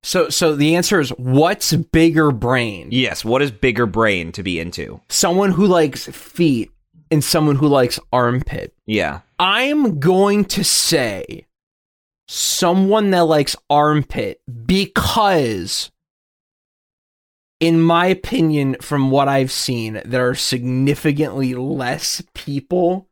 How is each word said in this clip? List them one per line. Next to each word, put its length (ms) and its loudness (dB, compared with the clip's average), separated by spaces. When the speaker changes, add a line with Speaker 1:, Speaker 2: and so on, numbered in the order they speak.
Speaker 1:
So, 280 -2
so 260 2
the 180 4
answer 260 2
is, 100 -2
what's 640 0
bigger 560 2
brained? 640 -2
Speaker 2:
Yes, 320 -2
what 160 2
is 80 0
bigger 340 0
brain 480 0
to 100 -12
be 160 -4
into? 520 -10
Speaker 1:
Someone 400 2
who 160 2
likes 400 2
feet 640 -2
and 120 2
someone 340 2
who 120 2
likes 320 2
armpit. 640 -2
Speaker 2:
Yeah. 340 -2
Speaker 1:
I'm 600 0
going 480 2
to 180 -4
say 840 -2
someone 840 0
that 140 4
likes 320 0
armpit 720 0
because 1200 0
in 200 4
my 260 4
opinion, 720 0
from 300 -2
what 180 2
I've 240 0
seen, 520 -6
there 240 -2
are 60 -2
significantly 1200 -2
less 680 -6
people 760 -2